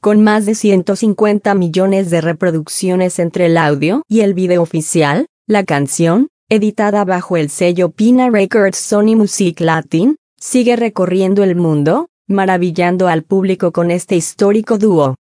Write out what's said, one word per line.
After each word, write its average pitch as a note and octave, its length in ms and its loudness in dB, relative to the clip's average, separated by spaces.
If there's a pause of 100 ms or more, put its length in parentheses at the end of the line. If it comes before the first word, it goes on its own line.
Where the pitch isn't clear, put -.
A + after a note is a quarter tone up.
Con G#3+ 220 4
más G#3+ 240 2
de A3 80 0
ciento G3 400 0
cincuenta G#3 640 0
millones F#3 540 0
de E3 100 0
reproducciones F3 960 -2
entre F3 280 0
el E3 100 2
audio D#3 520 0
y A3 120 2
el G3 140 0
video F3+ 280 0
oficial, D#3+ 640 -2 (220)
la G#3 160 2
canción, E3 640 0 (200)
editada G#3 560 0
bajo F#3 320 -4
el D#3 140 -2
sello F3 400 0
Pina B3 400 2
Records G3 480 0
Sony A3 380 0
Music G3 420 0
Latin, E3 560 0 (260)
sigue A#3+ 360 0
recorriendo G3 680 0
el F3+ 140 2
mundo, E3 500 0 (200)
maravillando F3+ 800 0
al D#3+ 160 0
público F#3 480 -2
con E3+ 200 -2
este F3+ 260 -2
histórico G#3 640 0
dúo. D#3+ 440 2